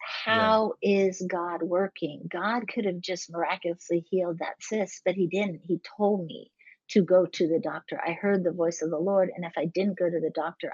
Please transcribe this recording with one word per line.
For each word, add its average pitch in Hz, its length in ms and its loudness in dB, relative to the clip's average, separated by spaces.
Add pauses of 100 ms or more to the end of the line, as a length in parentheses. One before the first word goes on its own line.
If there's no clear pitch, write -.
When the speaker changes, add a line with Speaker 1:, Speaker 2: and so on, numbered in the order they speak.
(260)
Speaker 1:
Yeah. 220 300 4
Speaker 2:
How 220 260 2
is 196 480 2
God 175 340 -2
working? 175 680 -2
God 208 380 -2
could 226 180 -4
have 180 160 -2
just 180 300 -6
miraculously 170 680 -2
healed 175 380 -2
that - 220 -8
cyst, 208 440 -4
but 185 100 2
he 190 120 2
didn't. 185 360 -2
He 165 180 -2 (160)
told 202 280 2
me - 260 -14 (380)
to 208 140 6
go 180 220 6
to 175 220 0
the 160 120 2
doctor. - 460 -6
I 170 80 -2
heard 196 300 2
the 170 100 2
voice 170 280 0
of 160 100 -2
the 156 80 -2
Lord, 190 360 4
and 175 100 -8
if 165 120 -8
I 156 80 0
didn't 180 340 0
go 175 100 2
to 170 120 0
the 156 140 -2
doctor, 165 380 -4